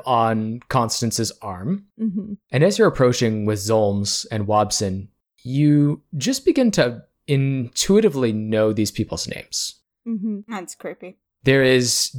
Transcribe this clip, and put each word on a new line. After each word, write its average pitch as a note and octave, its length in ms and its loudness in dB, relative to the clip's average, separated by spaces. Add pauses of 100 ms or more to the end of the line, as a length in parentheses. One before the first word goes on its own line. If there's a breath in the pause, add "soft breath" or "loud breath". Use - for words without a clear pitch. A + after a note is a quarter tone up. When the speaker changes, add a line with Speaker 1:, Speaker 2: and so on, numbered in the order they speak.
Speaker 1:
on A2+ 540 0 (100)
Constance's A2+ 600 -2 (100)
arm. G#2+ 460 -8 (120)
Speaker 2:
Mm-hmm. G#3 340 -6 (180)
Speaker 1:
And C3+ 120 2
as G3+ 140 2
you're G#3+ 100 6
approaching A#2+ 580 2
with G#2+ 140 0
Zolms G2+ 720 0
and G#2+ 160 -4
Wobson, G2+ 600 0 (340)
you D3 600 2 (120)
just G3 300 -2
begin C4 260 4
to A#2+ 320 0 (240)
intuitively C3+ 1040 2
know G#2+ 400 0
these G#2 180 -2
people's - 360 -6
names. - 520 -10 (280)
Speaker 2:
Mm-hmm. G#3+ 400 -6
Speaker 3:
That's F#3+ 280 -12
creepy. F3+ 420 -14 (260)
Speaker 1:
There C3+ 200 4
is B2+ 560 2